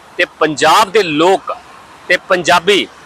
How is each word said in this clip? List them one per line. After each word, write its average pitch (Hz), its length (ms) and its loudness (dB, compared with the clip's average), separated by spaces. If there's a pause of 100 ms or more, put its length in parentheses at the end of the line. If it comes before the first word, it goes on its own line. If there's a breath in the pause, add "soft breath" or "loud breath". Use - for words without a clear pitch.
(180)
ਤੇ 180 80 -2 (140)
ਪੰਜਾਬ 160 520 0
ਦੇ 208 120 2
ਲੋਕ 170 540 -2 (500)
ਤੇ 180 100 0 (120)
ਪੰਜਾਬੀ 175 580 0 (180)